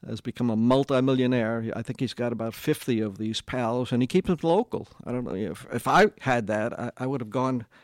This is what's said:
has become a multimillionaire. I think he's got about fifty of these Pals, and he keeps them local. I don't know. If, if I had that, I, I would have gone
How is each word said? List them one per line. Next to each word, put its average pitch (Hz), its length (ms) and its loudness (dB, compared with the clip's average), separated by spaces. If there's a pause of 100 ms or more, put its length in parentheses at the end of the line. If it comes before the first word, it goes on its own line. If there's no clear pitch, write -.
has 113 160 -8
become 120 300 -2
a 110 60 0
multimillionaire. 127 1200 2
I 113 60 -6
think 113 180 -8
he's 123 140 -2
got 120 180 -2
about 113 220 -4
fifty 131 460 -2
of 104 180 -4
these 110 240 -4
Pals, 123 500 -2
and 123 100 2
he 127 40 4
keeps 185 220 2
them 175 140 0
local. 175 460 0 (160)
I - 80 -6
don't 123 120 -4
know. - 100 -6
If, 95 380 -6
if - 140 -4
I 165 200 8 (160)
had 120 240 2
that, 107 320 -2
I, 117 180 -6
I 127 100 -6
would 135 140 -4
have 110 80 -8
gone 127 380 -2 (180)